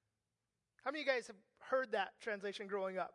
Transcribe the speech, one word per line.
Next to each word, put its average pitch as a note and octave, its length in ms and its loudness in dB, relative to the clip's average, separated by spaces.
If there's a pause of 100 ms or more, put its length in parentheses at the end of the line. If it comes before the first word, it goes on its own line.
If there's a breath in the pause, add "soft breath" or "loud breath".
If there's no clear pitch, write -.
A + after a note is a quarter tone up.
(840)
How B3+ 60 0
many D4+ 120 -2
of C4 40 0
you C4+ 60 4
guys A#3+ 140 2
have G#3 100 -14 (220)
heard C4 340 0
that G3 280 0
translation G3+ 460 -2
growing F#3+ 300 0
up, F3 180 -2